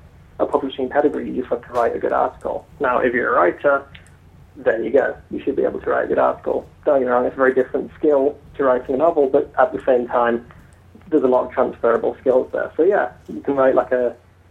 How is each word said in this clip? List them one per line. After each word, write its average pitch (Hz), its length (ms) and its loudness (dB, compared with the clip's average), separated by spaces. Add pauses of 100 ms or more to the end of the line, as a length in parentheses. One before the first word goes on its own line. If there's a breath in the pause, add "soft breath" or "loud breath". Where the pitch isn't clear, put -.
(400)
a 135 60 0
publishing 131 440 -4
pedigree, 135 400 -2
you 127 120 -8
just - 80 -10
have - 160 -4
to - 80 -14
write 117 220 0
a - 40 -8
good 127 140 -4
article. - 520 -4 (140)
Now, 123 200 0
if 123 140 0
you're 120 220 -2
a 143 40 2
writer, 151 460 0 (680)
there 117 280 -2
you 110 80 -4
go. 123 240 2 (140)
You - 120 -10
should - 140 -4
be 131 80 0
able - 180 -4
to - 80 -6
write 127 160 0
a - 20 -4
good 139 120 -2
article. 131 480 -2 (180)
Don't 143 140 4
get 127 60 0
me 123 60 0
wrong, 123 140 2
it's 127 80 -4
a - 40 -14
very 127 160 4
different 127 420 -2
skill 143 420 2 (180)
to 143 80 -2
writing 127 320 0
a - 20 0
novel, 156 320 2
but 143 300 0
at 131 140 2
the 135 100 -8
same 123 240 2
time, 117 380 0 (640 loud breath)
there's 143 140 2
a 131 40 4
lot 127 180 2
of - 60 -12
transferable 120 720 0
skills 127 300 2
there. - 240 -4
So - 80 2
yeah, 196 280 2 (200)
you - 100 -10
can 139 140 -4
write, 131 200 4
like, 123 160 0
a, 123 240 0 (360)